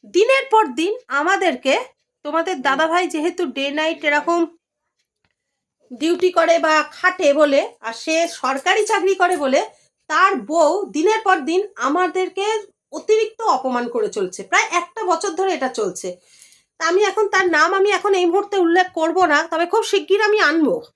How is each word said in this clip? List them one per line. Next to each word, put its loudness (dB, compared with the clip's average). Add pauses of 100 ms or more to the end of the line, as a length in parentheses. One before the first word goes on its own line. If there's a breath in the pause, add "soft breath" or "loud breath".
দিনের 2
পর 4
দিন -4 (100)
আমাদেরকে, 0 (440)
তোমাদের -4
দাদাভাই 0
যেহেতু -4
ডে -6
নাইট -4
এরকম 0 (1500)
ডিউটি 0
করে 2
বা 2
খাটে 0
বলে, 2
আর -10
সে -2
সরকারি -2
চাকরি 0
করে 0
বলে, 0 (380 soft breath)
তার 2
বউ 0
দিনের 0
পর 2
দিন -2
আমাদেরকে -2 (460)
অতিরিক্ত -2
অপমান -2
করে -2
চলছে, -6
প্রায় 0
একটা -4
বছর 0
ধরে -2
এটা -4
চলছে। -6 (600 soft breath)
তা -4
আমি 2
এখন 0
তার 0
নাম 2
আমি 2
এখন 0
এই 2
মুহূর্তে 0
উল্লেখ 2
করব 0
না, 2
তবে 0
খুব 0
শিগগির 0
আমি 2
আনবো 2 (140)